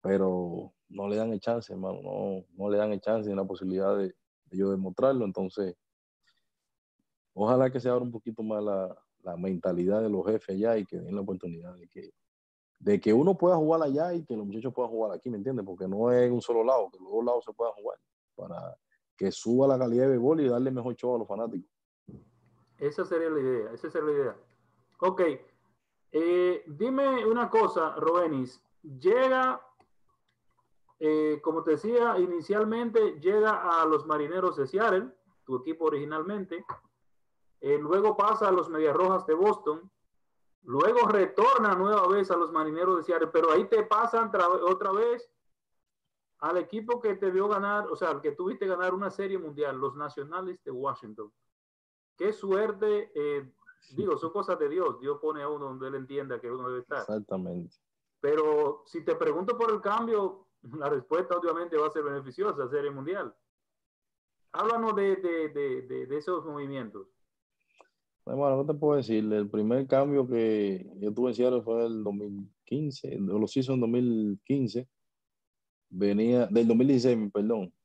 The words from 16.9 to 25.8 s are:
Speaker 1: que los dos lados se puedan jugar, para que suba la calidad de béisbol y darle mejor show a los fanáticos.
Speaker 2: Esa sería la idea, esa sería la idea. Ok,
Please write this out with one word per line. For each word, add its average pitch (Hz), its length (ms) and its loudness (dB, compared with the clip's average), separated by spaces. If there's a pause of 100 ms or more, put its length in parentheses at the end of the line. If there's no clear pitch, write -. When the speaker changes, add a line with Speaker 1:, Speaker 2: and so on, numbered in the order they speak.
Speaker 1:
que 92 80 -20
los 92 120 -18
dos 113 140 0
lados 120 220 0
se 110 80 -12
puedan 113 200 -2
jugar, 107 240 -10 (380)
para 87 400 -12 (400)
que 95 160 -2
suba 127 340 2
la 135 120 4
calidad 123 240 2
de 135 80 4
béisbol 135 320 2
y 135 60 2
darle 123 220 0
mejor 123 260 -6
show 123 200 -2
a - 20 -2
los 104 80 -6
fanáticos. 113 420 -8 (1120)
Speaker 2:
Esa 147 280 -4
sería 165 240 0
la 151 100 0
idea, 120 320 -2
esa 156 180 -10
sería 156 160 -2
la 151 60 2
idea. 135 240 0 (640)
Ok, 175 220 2 (880)